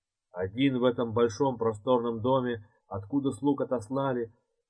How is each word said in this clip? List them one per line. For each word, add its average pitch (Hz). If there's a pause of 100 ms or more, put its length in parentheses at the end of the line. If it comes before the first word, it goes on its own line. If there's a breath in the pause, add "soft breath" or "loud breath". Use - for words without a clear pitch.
(320)
Один 117
в 120
этом 120
большом 120
просторном 117
доме, 123 (200 soft breath)
откуда 131
слуг 139
отослали, 127 (380)